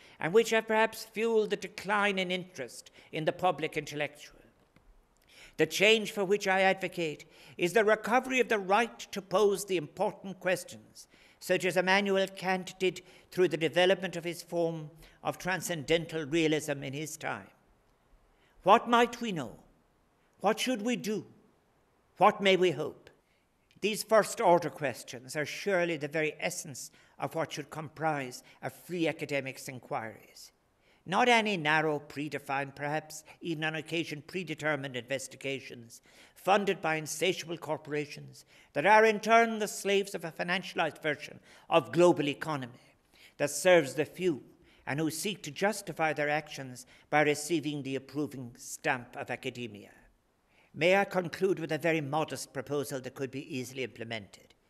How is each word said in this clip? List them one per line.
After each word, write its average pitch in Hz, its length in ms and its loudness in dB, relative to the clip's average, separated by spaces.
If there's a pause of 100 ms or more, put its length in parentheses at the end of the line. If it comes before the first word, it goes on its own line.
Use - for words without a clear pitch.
(200)
and 165 140 -2
which 226 160 6
have 220 180 2
perhaps 220 360 2
fueled 220 480 0
the 202 40 0
decline 196 640 -2
in 185 140 -2
interest 180 580 -8 (220)
in 156 140 -4
the 165 60 4
public 160 460 0
intellectual. 147 640 -8 (1160)
The 156 100 4
change 208 460 4
for 208 100 -2
which 202 240 0
I 190 140 2
advocate 185 640 0 (320)
is 175 160 0
the 220 100 6
recovery 233 560 2
of 240 80 2
the 214 120 0
right 202 380 0 (140)
to 196 100 -8
pose 196 440 2
the 190 120 -2
important 180 640 -4
questions, 175 680 -6 (320)
such 180 260 0
as 175 100 0
Immanuel 190 520 2
Kant 185 520 -4
did 185 220 -2 (280)
through 180 200 2
the 160 80 -2
development 180 580 2
of 165 80 -6
his 170 180 -8
form 165 480 -2 (320)
of 147 160 -4
transcendental 165 880 -2
realism 151 560 0
in 139 120 -10
his 147 240 -10
time. 113 300 -8 (1160)
What 226 260 6
might 240 300 4
we 233 140 -4
know? 131 180 -6 (880)
What 214 220 0
should 240 200 0
we 240 140 0
do? 196 300 -4 (920)
What 196 240 6
may 190 160 6
we 180 160 4
hope? - 380 -8 (720)
These 208 220 -2
first - 360 4
order 170 300 4
questions 131 640 -8
are 151 100 -2
surely 175 520 0
the 147 100 -6
very 156 320 -2
essence - 520 -8 (260)
of 147 180 -6
what 160 160 -2
should 147 180 -10
comprise 143 760 -4 (180)
a 139 80 -6
free 165 400 -2
academic's 139 580 -6
inquiries. 120 840 -10 (520)
Not 214 220 2
any 220 300 4
narrow, 151 500 2
predefined, 139 680 -6
perhaps 147 480 -6 (180)
even 160 220 -6
on 156 120 -4
occasion 156 520 -6
predetermined 147 680 -4
investigations, 123 1040 -8 (340)
funded 196 460 2
by 160 140 0
insatiable 160 600 -2
corporations 143 880 -8 (280)
that 147 120 0
are 214 200 10
in 214 140 4
turn 226 400 4
the 208 80 -2
slaves 196 460 -2
of 170 100 -8
a 165 80 -8
financialized 175 680 -2
version - 380 -4 (300)
of 143 220 4
global 151 380 6
economy 131 440 -6 (640)
that 143 120 0
serves 170 460 6
the 151 100 0
few 165 380 -2 (420)
and 135 140 -2
who 160 100 0
seek - 340 -6
to 151 80 -10
justify 165 640 -2
their 147 160 0
actions 143 560 -6 (240)
by 151 120 4
receiving 147 600 0
the 135 140 -6
approving 131 600 -8
stamp - 600 -6
of 135 140 -8
academia. 117 600 -10 (840)
May 175 240 4
I 202 60 4
conclude 185 560 0
with 156 120 -6
a 156 60 0
very 160 240 2
modest 143 520 -4
proposal 139 480 -4
that 123 140 -12
could 135 160 -6
be 131 260 -8
easily 123 260 -6
implemented? 113 680 -10 (160)